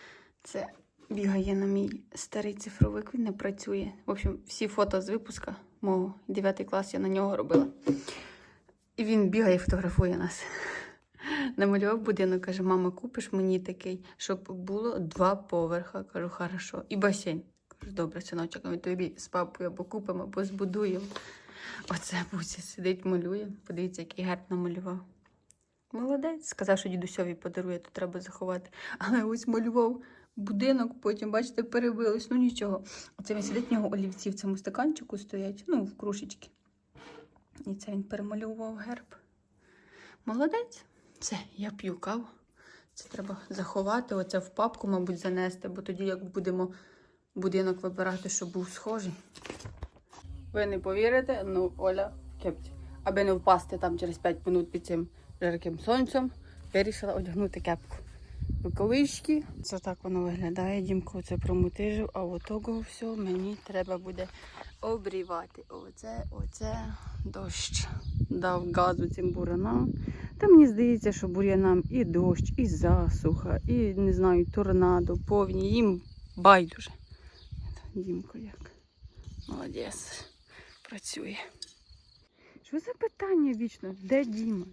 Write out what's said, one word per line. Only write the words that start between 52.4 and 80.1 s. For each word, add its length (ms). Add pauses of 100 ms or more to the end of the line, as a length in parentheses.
кепці. 280 (320)
Аби 200
не 100
впасти 440
там 220
через 180
п'ять 300
минут 240
під 140
цим 220 (340)
жарким 380
сонцем, 520 (420)
вирішила 400
одягнути 480
кепку. 340 (680)
Рукавички. 800 (200)
Це 160
так 240
воно 180
виглядає. 600
Дімко 400
це 160
промотижив, 760
а 100
отого 560
все 260
мені 580
треба 340
буде 300 (540)
обрівати. 880
Оце, 640
оце 600 (320)
дощ 600 (420)
дав 420
газу 380
цим 220
бурянам. 600 (460)
Та 80
мені 200
здається, 440
що 160
бур'янам 640
і 160
дощ, 520
і 80
засуха, 1040
і, 60 (200)
не 200
знаю, 320
торнадо, 720 (100)
повні, 440
їм 300 (340)
байдуже. 560 (1000)
Дімко 440
як. 340 (800)
Молодець. 760 (640)